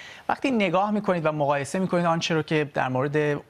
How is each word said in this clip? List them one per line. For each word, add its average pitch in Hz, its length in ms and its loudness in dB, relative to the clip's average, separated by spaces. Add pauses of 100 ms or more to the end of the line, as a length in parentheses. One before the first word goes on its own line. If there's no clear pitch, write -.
(280)
وقتی - 220 0
نگاه 202 400 2
می‌کنید 196 360 0
و 156 60 2
مقایسه 143 460 0
می‌کنید 175 280 0
آنچه 165 280 0
رو 156 80 2
که 151 320 0
در 131 140 0
مورد 135 280 0 (340)